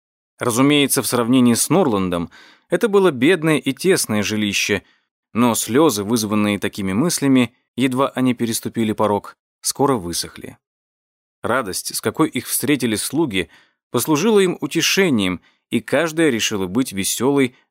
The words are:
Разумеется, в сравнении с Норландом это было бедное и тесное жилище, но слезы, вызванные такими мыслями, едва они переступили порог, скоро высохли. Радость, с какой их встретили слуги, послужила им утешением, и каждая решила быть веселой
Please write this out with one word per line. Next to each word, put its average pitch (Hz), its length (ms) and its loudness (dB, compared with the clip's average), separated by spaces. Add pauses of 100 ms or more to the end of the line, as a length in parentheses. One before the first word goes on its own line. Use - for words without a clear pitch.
(400)
Разумеется, 135 600 2
в 107 60 -8
сравнении 120 460 2
с - 160 0
Норландом 95 600 0 (380)
это - 180 0
было 196 240 4
бедное 151 460 0
и 135 160 -4
тесное 120 500 0
жилище, 104 600 -2 (500)
но 117 200 2
слезы, 110 520 2
вызванные 104 540 0
такими 98 340 -4
мыслями, 131 600 2 (220)
едва 131 320 0
они 127 260 0
переступили 113 600 -4
порог, 104 420 -2 (240)
скоро 135 360 0
высохли. 87 640 -10 (840)
Радость, 107 500 -4
с - 60 -8
какой 151 300 0
их - 180 -6
встретили 123 480 0
слуги, 104 540 -2 (420)
послужила 156 480 2
им 185 220 2
утешением, 139 800 0 (280)
и 117 120 0
каждая 160 480 0
решила 104 380 -2
быть 110 260 -2
веселой 123 640 0 (160)